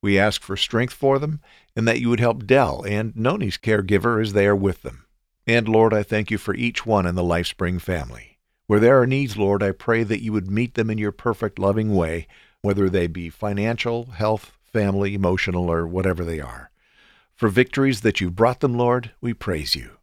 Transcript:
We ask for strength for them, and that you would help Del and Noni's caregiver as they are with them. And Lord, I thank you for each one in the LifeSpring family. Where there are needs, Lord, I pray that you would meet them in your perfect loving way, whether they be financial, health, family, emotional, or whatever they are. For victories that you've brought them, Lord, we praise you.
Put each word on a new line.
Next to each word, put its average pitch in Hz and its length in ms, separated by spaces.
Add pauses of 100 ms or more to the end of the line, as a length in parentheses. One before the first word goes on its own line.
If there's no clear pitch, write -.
We 101 180
ask 104 220
for 98 160
strength 120 360
for 139 260
them, 151 200 (360)
and 113 120
that 117 120
you 120 100
would 117 100
help 117 260
Del 113 380
and 104 320
Noni's 123 420
caregiver 104 640
as 107 120
they 101 120
are 101 100
with 95 280
them. 64 220 (420)
And 117 200
Lord, 110 260
I 104 100
thank 107 260
you 110 80
for 98 160
each 120 320
one 104 200
in 87 100
the 90 80
LifeSpring 87 580
family. 65 560 (300)
Where 104 120
there 123 220
are 120 60
needs, 131 300
Lord, 101 260
I 98 80
pray 113 320
that 107 180
you 110 120
would 95 180
meet 117 240
them 110 140
in 110 80
your 107 160
perfect - 460
loving 101 360
way, 85 320 (340)
whether 98 280
they 90 180
be 85 220
financial, 117 760
health, 110 560
family, 98 500
emotional, 90 580
or 82 160
whatever 90 380
they 82 160
are. 62 280 (680)
For 113 140
victories 127 520
that 110 200
you've 90 140
brought 117 260
them, 120 160
Lord, 120 420
we 120 140
praise 82 420
you. - 260